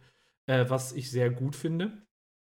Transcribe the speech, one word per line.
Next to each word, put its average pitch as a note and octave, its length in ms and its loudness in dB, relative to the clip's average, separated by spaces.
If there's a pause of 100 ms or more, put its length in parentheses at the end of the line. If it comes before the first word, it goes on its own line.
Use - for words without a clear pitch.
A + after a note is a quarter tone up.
(500)
äh, B2+ 200 6
was C3 240 -2
ich B2+ 180 -8
sehr B2 180 2
gut B2+ 260 -2
finde. E3+ 500 -4 (400)